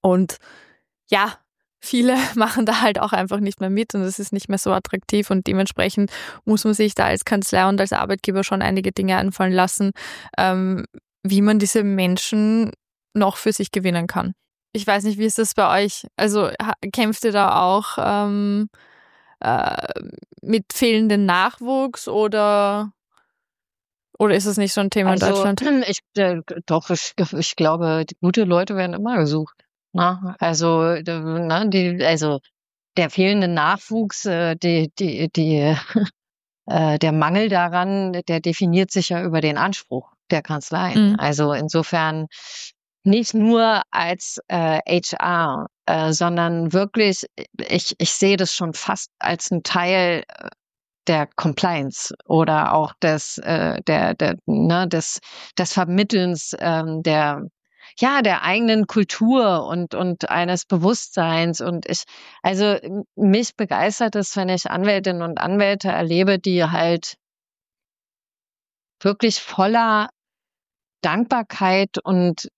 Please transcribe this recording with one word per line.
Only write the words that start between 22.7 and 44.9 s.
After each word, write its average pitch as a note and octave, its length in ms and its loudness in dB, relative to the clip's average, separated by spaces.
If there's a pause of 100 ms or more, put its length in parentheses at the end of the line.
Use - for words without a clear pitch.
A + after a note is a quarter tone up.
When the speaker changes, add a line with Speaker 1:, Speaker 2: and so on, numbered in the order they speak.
Speaker 1:
oder G#3+ 160 4
ist G3 120 2
es G3+ 100 0
nicht G3+ 180 0
so G#3+ 60 0
ein G3 100 0
Thema F#3 240 2
in F#3+ 80 2
Speaker 2:
Also, G3 200 2
Speaker 1:
Deutschland? G3+ 200 0
Speaker 2:
<clears throat> C4 260 2
ich, G3+ 120 -4 (160)
äh, F3+ 240 2 (260)
doch, E3 240 0
ich, - 240 -4 (240)
ich - 180 -4
glaube, D#3+ 520 0
die - 120 -16
gute F#3 240 2
Leute F#3 320 0
werden F3+ 180 -2
immer A3 220 -4
gesucht. D#3 480 -2 (280)
Na, F3+ 460 -2
also, E3 640 2
d-, E3 180 -6
na, D#3+ 440 -2
die, F3+ 400 0
also D3+ 360 0 (560)
der E3 140 2
fehlende F#3+ 380 2
Nachwuchs, G3 800 -2
äh, E3+ 300 0
die, E3 420 0
die, D#3+ 320 -2
die, D#3 460 2
<laughs> - 360 -2 (540)
äh, D#3 320 0
der D#3+ 140 2
Mangel E3+ 360 2
daran, F#3 640 0
der F3 280 -2
definiert F3 500 2
sich F#3 200 -2
ja F3 120 -2
über E3 180 0
den D3+ 160 0
Anspruch D#3 560 -4 (180)
der D#3 120 0
Kanzleien. F#3 720 0
Speaker 1:
Mhm. G#3 60 0
Speaker 2:
Also D3 340 0
insofern, D#3 760 -2 (800)
nicht G#3+ 300 2
nur A3+ 560 4
als, - 580 -4
äh, D#3+ 400 0
H - 300 0